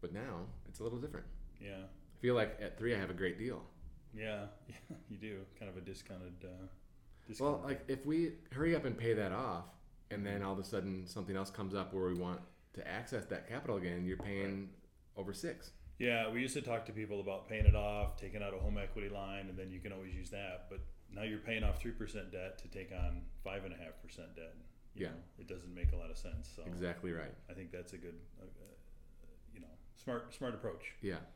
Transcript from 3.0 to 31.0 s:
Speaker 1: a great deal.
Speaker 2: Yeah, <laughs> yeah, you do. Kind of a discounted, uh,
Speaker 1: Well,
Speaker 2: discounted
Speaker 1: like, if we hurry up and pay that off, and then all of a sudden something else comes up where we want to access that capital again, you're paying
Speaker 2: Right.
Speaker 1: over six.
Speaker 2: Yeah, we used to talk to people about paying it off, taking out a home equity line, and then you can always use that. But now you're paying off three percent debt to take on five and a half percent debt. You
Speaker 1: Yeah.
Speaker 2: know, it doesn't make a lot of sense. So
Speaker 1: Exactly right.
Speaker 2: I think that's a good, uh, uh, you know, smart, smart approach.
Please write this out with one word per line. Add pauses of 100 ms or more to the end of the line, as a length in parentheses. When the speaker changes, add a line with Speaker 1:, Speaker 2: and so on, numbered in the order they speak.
Speaker 1:
a
great
deal. (520)
Speaker 2:
Yeah, (140)
<laughs>
yeah, (140)
you
do. (180)
Kind
of
a
discounted, (100)
uh,
Speaker 1:
Well,
Speaker 2:
discounted
Speaker 1:
like,
if
we (180)
hurry
up
and
pay
that
off, (460)
and
then
all
of
a
sudden
something
else
comes
up
where
we
want (360)
to
access
that
capital
again,
you're
paying (560)
Speaker 2:
Right.
Speaker 1:
over
six. (260)
Speaker 2:
Yeah,
we
used
to
talk
to
people
about
paying
it
off,
taking
out
a
home
equity
line,
and
then
you
can
always
use
that.
But (300)
now
you're
paying
off
three
percent
debt
to
take
on (220)
five
and
a
half
percent
debt. (400)
You
Speaker 1:
Yeah.
Speaker 2:
know, (240)
it
doesn't
make
a
lot
of
sense.
So
Speaker 1:
Exactly
right. (160)
Speaker 2:
I
think
that's
a
good, (200)
uh,
uh, (280)
you
know, (280)
smart,
smart
approach.